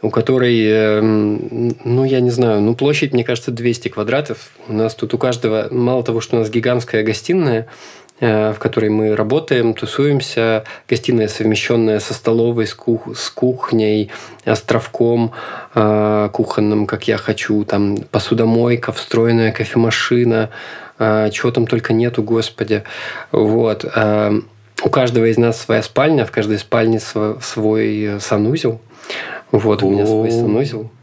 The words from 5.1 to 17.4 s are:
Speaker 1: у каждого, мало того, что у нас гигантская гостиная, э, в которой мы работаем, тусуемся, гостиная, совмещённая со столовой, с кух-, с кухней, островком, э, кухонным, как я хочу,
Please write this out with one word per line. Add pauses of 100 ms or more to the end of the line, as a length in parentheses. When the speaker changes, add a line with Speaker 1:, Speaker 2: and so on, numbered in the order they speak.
Speaker 1:
у
каждого,
мало
того,
что
у
нас
гигантская
гостиная, (540)
э,
в
которой
мы
работаем,
тусуемся, (240)
гостиная,
совмещённая
со
столовой,
с
кух-,
с
кухней, (340)
островком, (460)
э,
кухонным,
как
я
хочу,